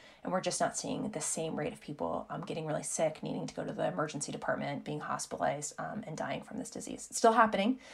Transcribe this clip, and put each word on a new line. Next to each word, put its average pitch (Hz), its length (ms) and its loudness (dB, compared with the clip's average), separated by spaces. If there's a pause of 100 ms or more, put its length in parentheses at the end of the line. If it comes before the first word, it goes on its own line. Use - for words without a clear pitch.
(240)
And 175 100 -2
we're 185 80 4
just - 180 0
not - 180 2
seeing - 340 -2
the - 100 -4
same 160 340 -2
rate 151 160 0
of - 80 -12
people, - 500 -2
um, 156 120 -6
getting 160 240 -4
really 156 180 0
sick, 156 400 2
needing - 240 -2
to - 60 -8
go 156 100 -4
to - 80 -4
the 160 160 0
emergency 156 440 -2
department, 143 520 -2
being 151 160 -4
hospitalized, 147 800 -2
um, - 260 -4
and 160 120 -6
dying 147 240 -2
from - 160 -10
this - 120 -6
disease. - 400 -8
It's - 80 -6
still 226 140 10
happening, 220 480 6 (140)